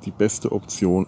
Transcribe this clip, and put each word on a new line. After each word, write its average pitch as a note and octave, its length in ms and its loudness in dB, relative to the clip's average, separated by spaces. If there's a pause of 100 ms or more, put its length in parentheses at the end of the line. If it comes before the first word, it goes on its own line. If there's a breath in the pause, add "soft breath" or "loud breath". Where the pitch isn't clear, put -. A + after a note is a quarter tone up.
die G2 60 -8
beste - 400 0
Option F#2 560 0